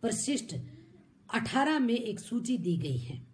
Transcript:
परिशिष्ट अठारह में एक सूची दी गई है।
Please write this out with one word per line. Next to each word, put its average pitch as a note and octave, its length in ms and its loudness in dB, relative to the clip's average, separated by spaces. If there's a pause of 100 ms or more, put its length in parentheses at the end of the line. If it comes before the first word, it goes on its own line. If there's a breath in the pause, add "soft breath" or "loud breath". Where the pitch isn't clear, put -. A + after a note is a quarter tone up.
परिशिष्ट A#3 520 0 (760 loud breath)
अठारह C#4 460 2
में A#3+ 140 4
एक A3+ 260 -2
सूची A#3+ 380 -2
दी F3 200 2
गई C3 200 0
है। - 360 -6